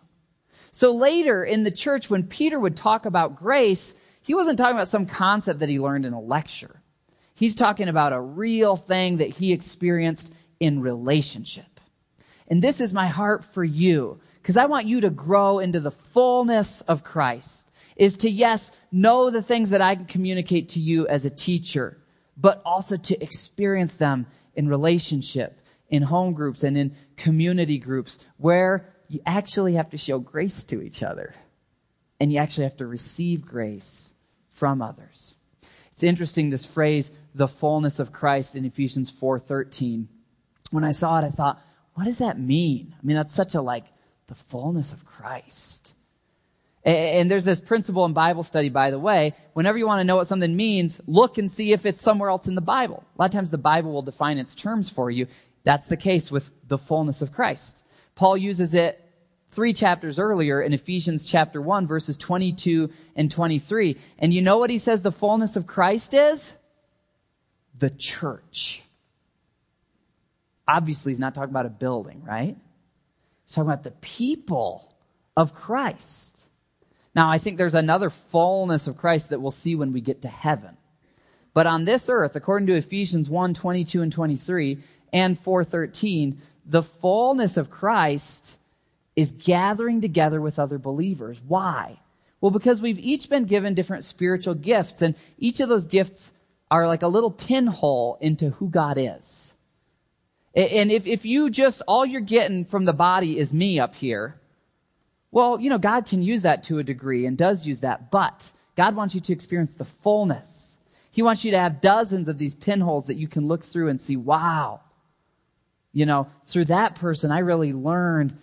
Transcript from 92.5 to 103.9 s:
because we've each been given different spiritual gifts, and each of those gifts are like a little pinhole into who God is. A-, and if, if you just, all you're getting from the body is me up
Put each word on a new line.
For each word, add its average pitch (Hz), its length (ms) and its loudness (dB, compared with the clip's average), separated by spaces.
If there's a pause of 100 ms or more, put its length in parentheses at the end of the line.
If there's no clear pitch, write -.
because 214 320 4
we've 226 160 0
each 285 320 -4
been 277 140 2
given 202 280 0
different 180 320 -2
spiritual 180 500 -2
gifts, 185 460 0
and 160 140 2 (240)
each 240 220 -2
of 254 100 0
those 202 160 2
gifts 190 460 0 (380)
are 165 160 4
like 165 160 0
a 175 60 2
little 214 220 2
pinhole 156 920 0
into 156 300 0
who 190 180 -6
God 151 300 0
is. - 560 -6 (1000)
A-, 190 260 2
and 208 100 2
if, 208 160 2
if 208 180 -4
you 269 240 0
just, 254 380 2
all 240 180 2
you're 262 160 -4
getting 196 460 0
from 196 180 -2
the 175 80 4
body 175 460 2
is 139 140 0
me 175 260 2
up 123 160 0